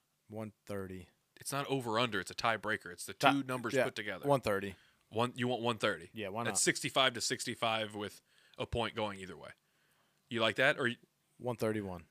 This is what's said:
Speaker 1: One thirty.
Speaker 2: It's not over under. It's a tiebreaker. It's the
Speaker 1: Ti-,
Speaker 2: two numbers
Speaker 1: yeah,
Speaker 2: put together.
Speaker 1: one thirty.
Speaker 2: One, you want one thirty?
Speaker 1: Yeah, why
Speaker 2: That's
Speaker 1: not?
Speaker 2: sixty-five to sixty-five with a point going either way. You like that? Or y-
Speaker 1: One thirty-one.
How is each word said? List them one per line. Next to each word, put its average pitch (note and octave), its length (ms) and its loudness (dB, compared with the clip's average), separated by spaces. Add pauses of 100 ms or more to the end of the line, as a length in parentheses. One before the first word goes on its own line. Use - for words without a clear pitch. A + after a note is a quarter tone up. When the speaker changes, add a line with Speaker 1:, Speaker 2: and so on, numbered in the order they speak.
(300)
Speaker 1:
One G#2+ 220 -10 (140)
thirty. F#2+ 420 -8 (320)
Speaker 2:
It's - 120 -8
not C#3 160 -4
over A#2+ 320 2
under. A2+ 200 2
It's F2+ 120 -6
a - 40 -14
tiebreaker. G#2+ 560 0
It's - 140 -12
the - 80 -10
Speaker 1:
Ti-, C3+ 180 8
Speaker 2:
two C#3 120 2
numbers B2+ 300 -4
Speaker 1:
yeah, C3 100 4
Speaker 2:
put - 120 -2
together. G#2 320 -6
Speaker 1:
one C#3 140 4
thirty. G2 340 0 (340)
Speaker 2:
One, A#2+ 260 0
you B2 120 0
want B2 140 0
one A#2 160 2
thirty? F2+ 360 0
Speaker 1:
Yeah, G#2 160 -6
why A2 140 -4
Speaker 2:
That's A#2 120 -2
Speaker 1:
not? - 40 2
Speaker 2:
sixty-five C3 540 2
to A2+ 80 -6
sixty-five A2 760 -2
with G#2 260 -8 (360)
a A#2 80 -4
point A2+ 300 -2
going G#2 240 -4
either F2+ 180 -12
way. C2+ 120 -16 (800)
You A2+ 120 -2
like A2 140 4
that? - 240 4
Or C#3+ 60 0
y- A#2+ 120 0 (420)
Speaker 1:
One A#2 160 -4
thirty-one. G2+ 560 -2